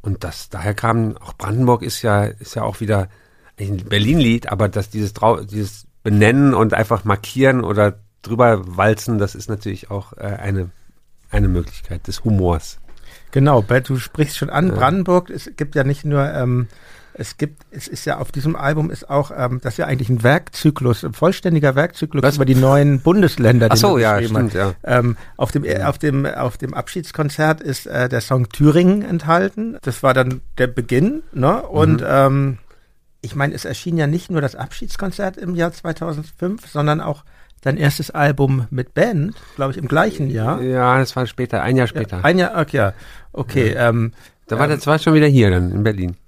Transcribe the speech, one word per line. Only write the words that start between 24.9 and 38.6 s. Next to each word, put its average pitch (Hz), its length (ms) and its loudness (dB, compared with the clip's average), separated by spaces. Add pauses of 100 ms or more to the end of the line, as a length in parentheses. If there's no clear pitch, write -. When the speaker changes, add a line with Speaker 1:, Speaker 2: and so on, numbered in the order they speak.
Speaker 2:
Ähm, 120 180 0 (200)
auf 120 160 -2
dem, 143 100 0
äh, - 160 -2
Speaker 1:
Ja. 147 120 -2
Speaker 2:
auf - 80 -6
dem, 139 280 0
auf 123 320 -4
dem 131 160 -8
Abschiedskonzert 156 840 -2
ist, - 260 -8
äh, 127 220 -2
der 127 120 -2
Song 127 280 -2
Thüringen 180 540 4
enthalten. 180 800 -2
Das - 200 -6
war 131 100 4
dann 131 280 0 (180)
der 127 80 2
Beginn, 135 560 0 (100)
ne? 151 300 0
Und, 156 380 4
Speaker 1:
Mhm. - 80 -6
Speaker 2:
ähm, 135 500 2 (600)
ich - 140 -12
meine, 143 200 -2
es 143 100 -12
erschien 170 320 -6
ja 151 100 0
nicht 165 240 -4
nur 160 120 -2
das 135 120 -4
Abschiedskonzert - 840 -8
im 180 160 -8
Jahr 170 180 -2
zweitausendfünf, 165 960 -8
sondern 151 320 -2
auch - 240 -8 (380)
dein 135 160 0
erstes 147 320 0
Album 135 580 0